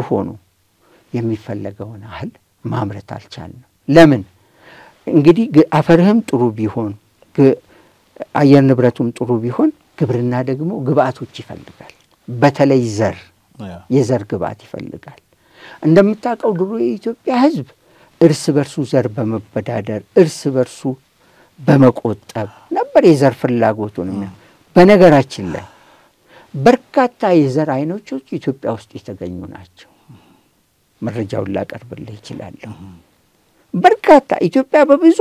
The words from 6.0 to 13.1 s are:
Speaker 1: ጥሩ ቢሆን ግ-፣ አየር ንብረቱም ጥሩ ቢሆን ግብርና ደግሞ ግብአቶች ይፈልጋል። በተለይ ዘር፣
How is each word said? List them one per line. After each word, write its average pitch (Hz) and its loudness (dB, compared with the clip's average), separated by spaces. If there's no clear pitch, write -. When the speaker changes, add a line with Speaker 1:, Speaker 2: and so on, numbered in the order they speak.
Speaker 1:
ጥሩ 120 -2
ቢሆን 110 -6
ግ-፣ 135 4
አየር 139 6
ንብረቱም 123 2
ጥሩ 120 -8
ቢሆን 123 -2
ግብርና 123 -2
ደግሞ 139 -6
ግብአቶች 139 -2
ይፈልጋል። - -20
በተለይ 139 2
ዘር፣ 101 -2